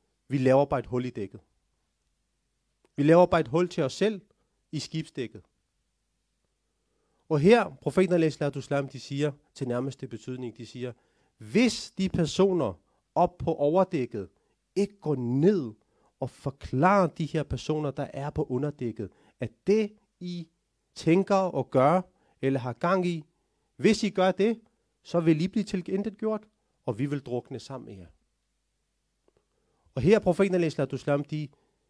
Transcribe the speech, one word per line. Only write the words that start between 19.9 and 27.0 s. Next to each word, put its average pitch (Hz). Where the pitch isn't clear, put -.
I 175
tænker 190
og 180
gør, 147
eller 135
har 120
gang 180
i, 170
hvis 208
I 202
gør 185
det, 220
så -
vil 160
I 185
blive 208
tilintetgjort, 202
og 110
vi 139